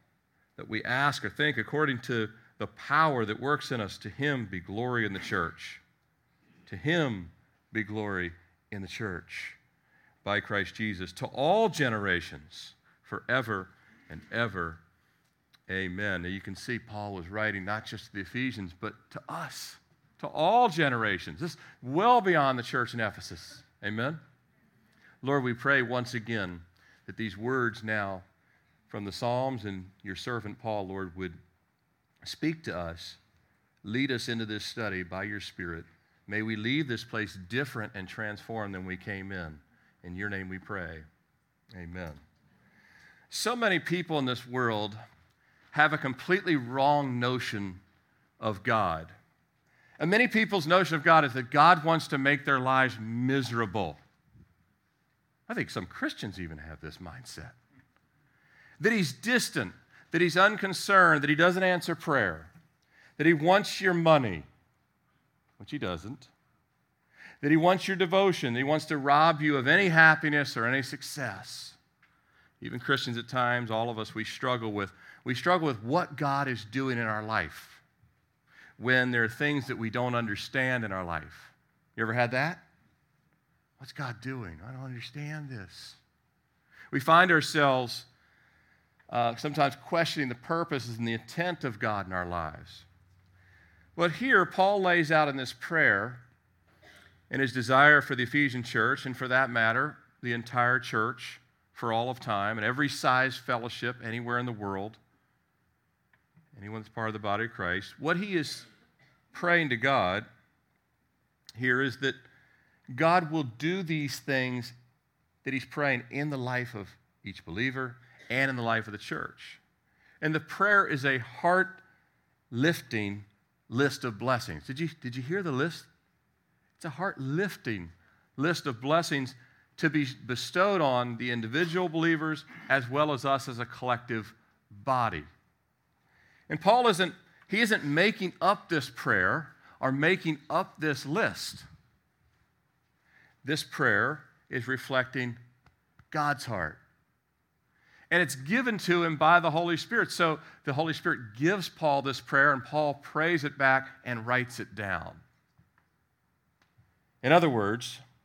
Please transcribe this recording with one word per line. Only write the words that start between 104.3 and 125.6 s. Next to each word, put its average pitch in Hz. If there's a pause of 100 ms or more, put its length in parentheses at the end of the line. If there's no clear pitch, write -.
in 123
the 123
world, 101 (1600)
anyone 107
that's 107
part 110
of 107
the 107
body 104
of 113
Christ, 95
what 165
he 196
is - (680)
praying 170
to 123
God 110 (1300)
here 127
is 135
that 135 (800)
God 160
will 156
do 180
these 151
things 127 (720)
that 139
he's 131
praying 135
in 143
the 143
life 123
of 101 (340)
each -
believer 123 (340)
and 135
in 127
the 120
life 113
of 107
the 104
church. - (600)
And 156
the 151
prayer 196
is 135
a 131
heart-lifting 127 (460)
list 135
of 107
blessings. 117
Did 135
you, 165 (120)
did 123
you 135
hear 175
the 165
list? 151 (920)